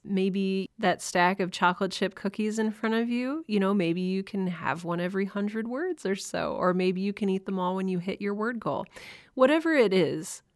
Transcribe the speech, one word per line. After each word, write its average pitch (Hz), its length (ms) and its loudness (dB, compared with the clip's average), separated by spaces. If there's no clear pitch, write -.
maybe 190 640 0
that 180 220 0
stack 185 400 2
of 180 100 -2
chocolate 185 400 0
chip - 240 -2
cookies 214 420 -4
in 220 140 0
front 220 240 -2
of 233 140 0
you, 254 360 -2
you 208 140 0
know, 196 140 4
maybe 175 260 2
you 185 240 0
can 190 240 -2
have 170 380 -4
one 170 160 -2
every 190 240 -2
hundred 208 420 -4
words 311 380 -6
or 196 100 0
so, 165 380 -4
or 180 200 2
maybe 185 280 2
you 202 100 -2
can 202 160 -2
eat 190 180 0
them 190 140 -4
all 180 160 0
when 190 140 -2
you 185 100 0
hit 190 220 -6
your 202 120 -2
word 220 240 -4
goal. - 280 -4
Whatever 311 400 6
it 220 200 6
is 156 500 0